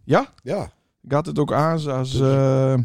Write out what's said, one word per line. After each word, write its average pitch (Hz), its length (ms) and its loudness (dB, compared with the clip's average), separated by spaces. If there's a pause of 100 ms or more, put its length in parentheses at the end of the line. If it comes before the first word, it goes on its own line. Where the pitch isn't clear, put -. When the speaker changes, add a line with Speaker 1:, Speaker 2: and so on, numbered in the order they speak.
Speaker 1:
Ja? 196 220 2 (160)
Speaker 2:
Ja. 143 280 -6 (380)
Speaker 1:
Gaat 147 180 -2
het 147 120 -8
ook 147 140 0
aan 151 200 0
als, 151 160 -4
als, 131 240 -4
Speaker 2:
Dus 131 80 0
Speaker 1:
eh, 135 540 2 (100)